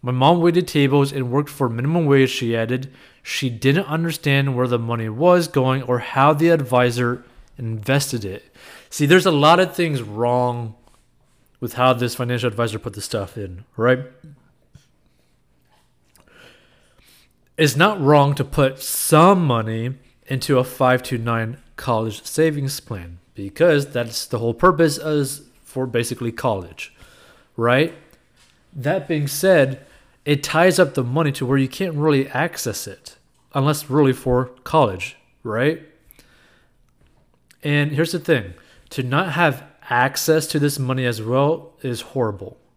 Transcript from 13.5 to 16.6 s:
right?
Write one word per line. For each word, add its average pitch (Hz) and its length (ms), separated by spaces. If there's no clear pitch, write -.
right? 127 280